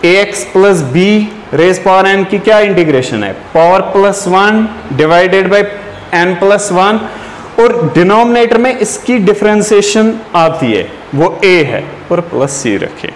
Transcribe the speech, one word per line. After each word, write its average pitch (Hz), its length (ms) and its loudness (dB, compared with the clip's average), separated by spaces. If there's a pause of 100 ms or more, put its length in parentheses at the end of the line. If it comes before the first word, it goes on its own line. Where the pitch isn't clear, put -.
A 175 180 4
X - 320 -6
plus 190 400 2
B 180 140 2 (520)
raise 185 240 2
power 190 220 4
n 196 240 0
की 208 80 -2
क्या 214 220 2
इंटीग्रेशन 151 640 0
है? 98 80 -6 (220)
पावर 190 260 4 (120)
प्लस 196 360 0
वन 208 380 2 (360)
divided 180 500 2
by 202 100 4 (600)
n 180 180 -2
plus 196 380 0
one, 208 200 2 (600)
और 220 340 2
डिनोमिनेटर 226 640 2
में 247 180 0
इसकी 240 480 -2
डिफरेंशिएशन 208 880 2 (240)
आती 160 360 0
है, 98 100 0 (320)
वो 147 120 2 (180)
a 185 100 4 (120)
है 110 160 -6 (300)
और 170 80 0 (100)
प्लस 139 320 -4
c 104 200 -2
रखे। - 340 -10